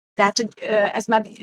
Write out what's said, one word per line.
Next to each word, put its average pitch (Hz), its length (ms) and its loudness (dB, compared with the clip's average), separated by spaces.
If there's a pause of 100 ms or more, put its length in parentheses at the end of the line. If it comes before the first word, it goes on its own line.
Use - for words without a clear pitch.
(140)
Tehát, 202 240 2
hogy, 226 120 -4 (120)
ö, - 100 -10
ez 208 340 0
már 220 220 0 (160)